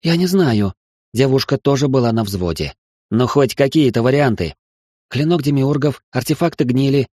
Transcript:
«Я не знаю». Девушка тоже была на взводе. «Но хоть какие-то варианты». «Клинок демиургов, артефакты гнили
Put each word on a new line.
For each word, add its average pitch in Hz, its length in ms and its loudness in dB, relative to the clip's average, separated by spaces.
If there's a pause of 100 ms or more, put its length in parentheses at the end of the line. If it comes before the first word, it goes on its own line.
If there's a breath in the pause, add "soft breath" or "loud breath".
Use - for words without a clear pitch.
«Я 165 120 0
не 180 120 0
знаю». 123 460 2 (380)
Девушка 131 460 0
тоже 139 300 0
была 127 240 2
на 113 120 0
взводе. 87 520 -6 (340)
«Но 117 160 0
хоть 139 300 0
какие-то 135 480 2
варианты». 123 500 0 (560)
«Клинок 156 320 -2
демиургов, 139 720 -2
артефакты 151 540 -2
гнили 135 480 0